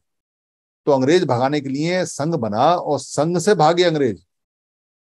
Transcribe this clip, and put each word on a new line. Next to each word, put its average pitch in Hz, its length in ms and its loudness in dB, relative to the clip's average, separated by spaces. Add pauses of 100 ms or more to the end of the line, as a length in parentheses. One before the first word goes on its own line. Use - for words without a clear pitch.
(880)
तो 147 60 2
अंग्रेज 143 320 2
भगाने 135 380 0
के 135 80 -10
लिए 165 360 -2
संघ 165 300 -4
बना 117 400 0
और 147 240 -4
संघ 165 380 -4
से 190 180 2
भागे 170 280 2
अंग्रेज। 147 420 0 (800)